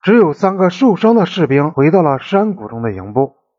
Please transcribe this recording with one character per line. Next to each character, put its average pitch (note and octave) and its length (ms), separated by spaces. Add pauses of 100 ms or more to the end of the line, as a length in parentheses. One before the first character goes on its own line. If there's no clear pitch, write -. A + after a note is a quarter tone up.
只 G3+ 140
有 F#3 180
三 G3 240
个 F#3 120
受 G#3+ 280
伤 A3+ 180
的 G#3 100
士 E3+ 220
兵 C#3+ 240
回 C#3+ 180
到 F#3 120
了 C#3 180
山 G3+ 340
谷 G#2+ 140
中 A#2 140
的 A2+ 100
营 F#2+ 220
部， C3+ 220 (240)